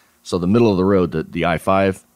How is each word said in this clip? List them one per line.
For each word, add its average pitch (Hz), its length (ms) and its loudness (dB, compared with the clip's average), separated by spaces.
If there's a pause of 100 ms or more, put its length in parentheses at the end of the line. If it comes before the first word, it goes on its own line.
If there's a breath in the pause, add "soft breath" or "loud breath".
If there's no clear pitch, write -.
(240 soft breath)
So 92 160 -6
the 90 80 -2
middle 113 240 4
of 92 60 0
the 92 80 0
road, 92 260 2
the, 78 100 -4
the 82 240 -6
i 82 140 -2
five 95 440 -2 (120)